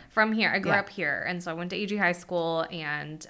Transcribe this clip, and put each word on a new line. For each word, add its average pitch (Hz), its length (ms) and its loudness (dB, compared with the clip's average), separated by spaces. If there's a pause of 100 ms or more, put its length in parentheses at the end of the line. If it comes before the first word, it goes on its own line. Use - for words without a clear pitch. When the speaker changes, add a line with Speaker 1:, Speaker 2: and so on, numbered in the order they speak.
(120)
Speaker 1:
From 220 220 4
here. 214 160 4
I 185 100 2
grew 190 120 0
Speaker 2:
Yeah. 202 80 6
Speaker 1:
up 196 100 -2
here. 143 380 -2
And 175 160 -4
so 175 60 -6
I 160 60 -4
went 175 160 -6
to 185 40 -4
A 208 120 -2
G 208 100 -2
High 180 160 4
School, 165 580 0
and, 151 580 -6